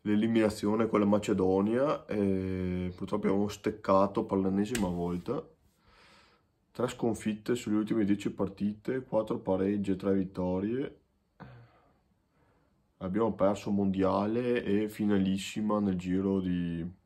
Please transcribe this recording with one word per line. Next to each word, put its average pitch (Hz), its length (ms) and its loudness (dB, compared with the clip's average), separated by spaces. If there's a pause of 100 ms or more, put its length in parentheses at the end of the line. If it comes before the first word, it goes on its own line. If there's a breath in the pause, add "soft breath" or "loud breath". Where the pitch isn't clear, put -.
l'eliminazione 110 840 2
con 107 120 2
la 104 60 4
Macedonia 101 1000 2
e 95 880 -2
purtroppo 101 320 -4
abbiamo 98 220 0
steccato 101 760 0
per 98 160 0
l'ennesima 101 480 0
volta. 87 580 -4 (1300 soft breath)
Tre 120 180 -2
sconfitte 110 640 -2
sulle 104 220 -2
ultime 107 280 0
dieci 101 260 0
partite, 104 720 -4
quattro 117 380 -2
pareggi 98 520 0
e 92 40 2
tre 98 180 0
vittorie. 95 880 -2 (2000 loud breath)
Abbiamo 101 360 0
perso 101 380 0
mondiale 101 920 2
e 104 240 2
finalissima 104 920 0
nel 95 180 0
giro 95 420 0
di 87 460 -2 (200)